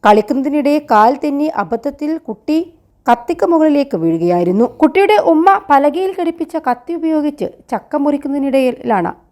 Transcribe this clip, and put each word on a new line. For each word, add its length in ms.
കളിക്കുന്നതിനിടെ 680
കാൽ 220
തെന്നി 240
അബദ്ധത്തിൽ 500
കുട്ടി 300
കത്തിക്ക് 440
മുകളിലേക്ക് 520
വീഴുകയായിരുന്നു. 640
കുട്ടിയുടെ 360
ഉമ്മ 160
പലകയിൽ 500
ഘടിപ്പിച്ച 360
കത്തി 320
ഉപയോഗിച്ച് 480
ചക്ക 320
മുറിക്കുന്നതിനിടയിലാണ് 1120